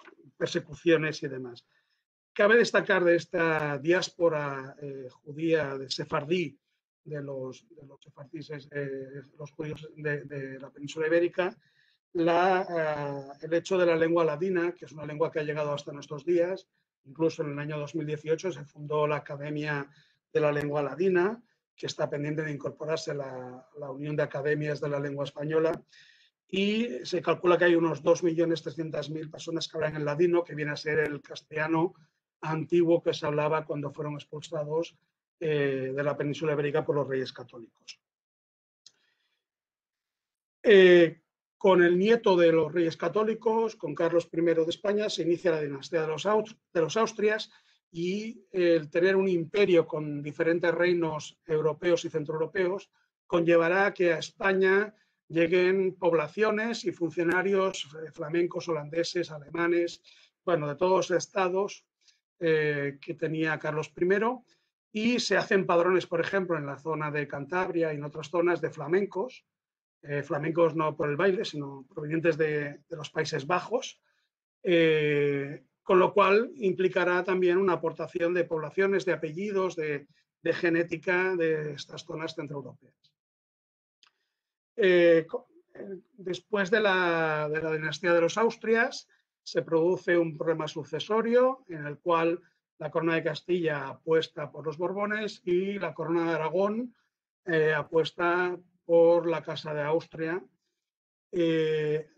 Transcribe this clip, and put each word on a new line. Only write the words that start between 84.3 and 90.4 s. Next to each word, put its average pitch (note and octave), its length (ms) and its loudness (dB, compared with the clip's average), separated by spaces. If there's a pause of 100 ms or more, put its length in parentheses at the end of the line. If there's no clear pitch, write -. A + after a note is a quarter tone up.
Eh, E3+ 500 6
co-, - 200 -10 (260)
eh, G3 260 -12 (140)
después F#3 560 -4
de A3 100 4
la, E3 680 2
de D#3 120 -2
la D#3+ 120 -2
dinastía D#3 400 0
de E3+ 80 4
los E3 160 0
Austrias, A3+ 680 0 (360)
se - 200 -4
produce E3+ 540 2
un E3 200 0
problema D#3+ 300 -2